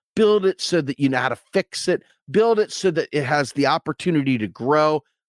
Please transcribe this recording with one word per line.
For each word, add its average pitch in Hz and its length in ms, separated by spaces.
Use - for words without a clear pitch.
Build 208 320
it 190 140
so 175 220
that 135 180
you 139 80
know 131 100
how 127 120
to 117 80
fix - 360
it. 180 160
Build 214 300
it 214 100
so 190 220
that 156 180
it 147 140
has 143 280
the 139 140
opportunity 147 720
to 107 80
grow, 151 560